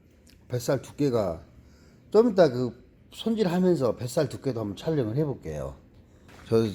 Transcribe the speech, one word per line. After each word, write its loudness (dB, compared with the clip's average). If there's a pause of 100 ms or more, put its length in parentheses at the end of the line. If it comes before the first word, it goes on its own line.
(480)
뱃살 -2
두께가, -2 (640)
좀 6
이따 6
그 -2 (380)
손질하면서 0
뱃살 -2
두께도 -6
한번 -6
촬영을 -2
해볼게요. -6 (720)
저 4